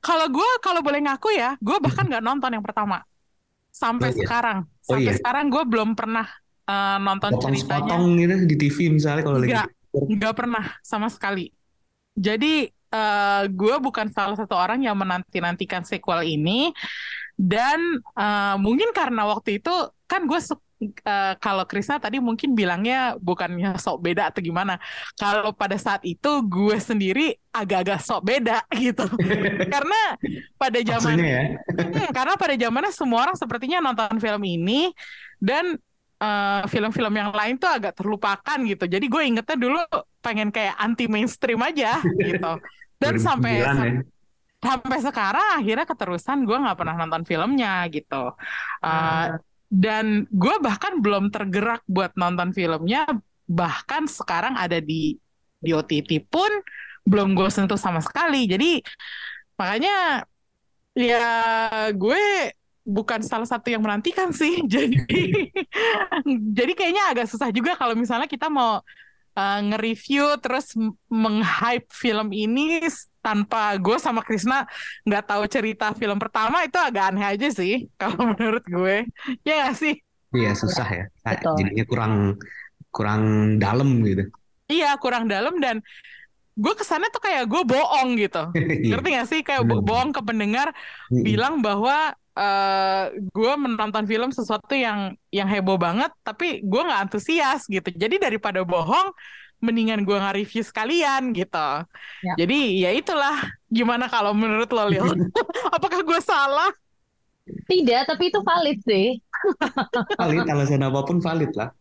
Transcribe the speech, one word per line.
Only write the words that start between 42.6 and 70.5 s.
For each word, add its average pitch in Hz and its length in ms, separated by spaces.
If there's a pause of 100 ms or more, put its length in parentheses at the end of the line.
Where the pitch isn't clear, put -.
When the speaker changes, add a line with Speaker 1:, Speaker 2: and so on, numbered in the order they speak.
Speaker 1:
Dan 285 160
sampai 240 480
Speaker 2:
Dua - 0
ribu - 80
sembilan 139 80
Speaker 1:
sa-, 120 80
Speaker 2:
ya? 127 140 (580)
Speaker 1:
sampai 262 400
sekarang 254 560
akhirnya 247 320
keterusan 262 560
gue 226 160
nggak 226 200
pernah 165 200
nonton 165 280
filmnya 190 640
gitu. 135 400 (500)
Eh, 160 480
Speaker 3:
Hmm. 160 80 (320)
Speaker 1:
dan 214 640
gue 208 220 (100)
bahkan 339 320
belum 202 320
tergerak 208 560
buat 185 320
nonton 180 400
filmnya, 175 480 (400)
bahkan 180 640
sekarang 208 480
ada 175 240
di, 156 320 (480)
di 160 160
O 156 80
T 151 160
T 151 240
pun 381 240 (560)
belum 196 320
gue 190 160
sentuh 202 240
sama 175 240
sekali. 277 480
Jadi 277 320 (800)
makanya 294 640 (720)
ya 233 280 (680)
gue 330 560 (320)
bukan 220 400
salah 226 240
satu 233 240
yang 220 160
menantikan 330 480
sih. 339 320
<laughs> 202 80
Jadi, 294 800 (720)
jadi 240 460
kayaknya 359 400
agak 233 160
susah 240 240
juga 233 240
kalau 233 160
misalnya 240 320
kita 294 240
mau, 240 320 (560)
eh, 196 220 (100)
nge-review 277 720
terus 254 320